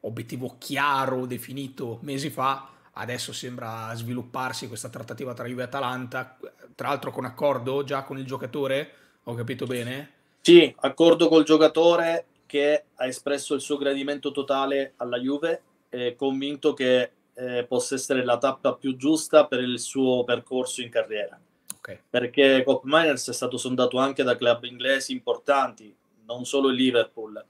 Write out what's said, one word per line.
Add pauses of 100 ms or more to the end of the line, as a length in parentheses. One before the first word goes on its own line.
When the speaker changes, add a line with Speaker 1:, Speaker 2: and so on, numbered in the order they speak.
Speaker 1:
obiettivo
chiaro,
definito
mesi
fa, (240)
adesso
sembra
svilupparsi
questa
trattativa
tra
Juve
e
Atalanta, (380)
tra
l'altro
con
accordo
già
con
il
giocatore, (320)
ho
capito
bene? (300)
Speaker 2:
Sì,
accordo
col
giocatore (200)
che (100)
ha
espresso
il
suo
gradimento
totale
alla
Juve, (280)
è
convinto
che, (220)
eh,
possa
essere
la
tappa
più
giusta
per
il
suo
percorso
in
carriera. (360)
Speaker 1:
Ok. (100)
Speaker 2:
Perché
Koopmeiners
è
stato
sondato
anche
da
club
inglesi
importanti, (300)
non
solo
il
Liverpool